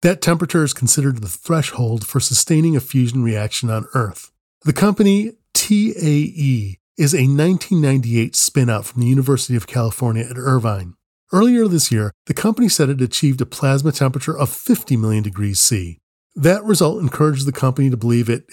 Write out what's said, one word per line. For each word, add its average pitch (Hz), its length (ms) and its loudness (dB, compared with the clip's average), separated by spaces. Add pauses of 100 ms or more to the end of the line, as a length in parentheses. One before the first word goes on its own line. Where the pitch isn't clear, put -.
That 175 180 4
temperature 170 440 0
is 143 100 -2
considered 131 480 0
the 101 60 -8
threshold 120 760 -2
for - 140 -2
sustaining 156 580 2
a 131 40 2
fusion 127 420 0
reaction 110 480 -2
on 110 240 -4
Earth. 110 380 -6 (300)
The 151 100 0
company 202 600 2 (200)
T 214 380 2
A - 100 -8
E 143 760 0 (200)
is 151 160 2
a 131 120 4
nineteen 160 540 2
ninety-eight 120 560 0
spin-out 117 480 0
from - 160 -6
the 120 80 2
University 131 460 0
of 113 120 -2
California 113 640 -2
at 123 80 -14
Irvine. 113 600 -2 (360)
Earlier 226 340 4
this 175 240 0
year, 107 220 -2 (140)
the 147 80 -2
company 220 340 0
said 147 200 2
it 135 120 -2
achieved 131 400 0
a 123 60 -2
plasma 139 460 0
temperature 139 440 -2
of 139 140 -2
fifty - 460 -2
million 110 260 0
degrees 101 380 -4
C. 87 380 -2 (400)
That 180 260 2
result 190 360 2
encouraged 147 460 0
the 139 60 -2
company 135 360 0
to 123 80 0
believe 117 320 0
it 117 240 -2